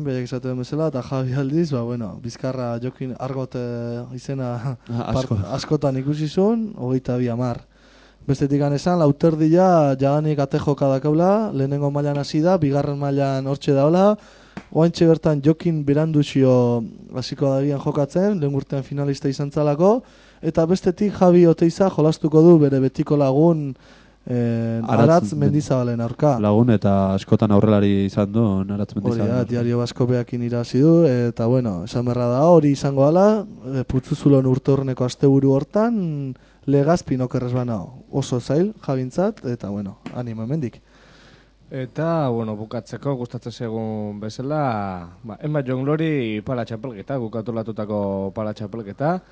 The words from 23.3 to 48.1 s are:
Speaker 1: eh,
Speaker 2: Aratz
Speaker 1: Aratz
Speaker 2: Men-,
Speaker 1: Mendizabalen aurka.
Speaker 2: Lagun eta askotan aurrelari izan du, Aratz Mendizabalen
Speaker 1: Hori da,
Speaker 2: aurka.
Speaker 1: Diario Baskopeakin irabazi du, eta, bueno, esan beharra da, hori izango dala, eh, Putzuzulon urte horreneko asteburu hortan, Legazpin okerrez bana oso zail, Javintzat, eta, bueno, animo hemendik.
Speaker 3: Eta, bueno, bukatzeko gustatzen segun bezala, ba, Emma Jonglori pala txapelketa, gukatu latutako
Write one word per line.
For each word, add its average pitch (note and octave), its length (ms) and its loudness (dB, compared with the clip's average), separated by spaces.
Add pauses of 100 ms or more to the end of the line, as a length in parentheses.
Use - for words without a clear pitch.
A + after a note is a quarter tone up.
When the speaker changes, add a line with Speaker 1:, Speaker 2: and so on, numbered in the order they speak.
Speaker 1:
eh, A#2 560 -2
Speaker 2:
Aratz A2+ 200 2
Speaker 1:
Aratz F3 300 4
Speaker 2:
Men-, D3+ 140 -4
Speaker 1:
Mendizabalen C3 540 0
aurka. B2+ 380 0
Speaker 2:
Lagun G#2+ 300 4
eta G2 460 2
askotan G#2+ 360 2
aurrelari G2+ 540 4
izan G2+ 260 -2
du, A2+ 120 0 (260)
Aratz G2+ 240 -6
Mendizabalen A2 300 -4
Speaker 1:
Hori A2 100 -2
da, B2+ 60 0
Speaker 2:
aurka. A#2 100 -4
Speaker 1:
Diario A#2+ 300 -2
Baskopeakin A#2+ 640 -2
irabazi A#2+ 360 -2
du, D#3 140 6 (140)
eta, A#2+ 400 0
bueno, A#2 380 0
esan A#2+ 200 -4
beharra A#2+ 300 -2
da, C#3 100 2
hori D#3+ 320 6
izango C#3 320 0
dala, G3+ 360 4 (280)
eh, C3 100 -2
Putzuzulon C3+ 600 2
urte C3 260 0
horreneko C3+ 380 0
asteburu C3+ 480 2
hortan, D#3+ 800 -2 (320)
Legazpin C#3+ 580 2
okerrez B2 300 -4
bana A#2+ 240 -2 (320)
oso C3 280 -2
zail, E3+ 360 -2 (100)
Javintzat, C#3+ 540 -4 (100)
eta, A2 240 -8
bueno, G2+ 220 -8 (180)
animo A2+ 300 -8
hemendik. B2+ 320 -6 (960)
Speaker 3:
Eta, D3+ 580 -4
bueno, A2+ 260 -4
bukatzeko A#2 600 -8
gustatzen A#2+ 360 -10
segun A2 680 -8
bezala, A2 880 -6 (160)
ba, A2 180 -14
Emma D3+ 220 -4
Jonglori C3 800 -2
pala A#2+ 240 -6
txapelketa, A2+ 500 -10
gukatu A2+ 380 -6
latutako G#2+ 440 -6 (360)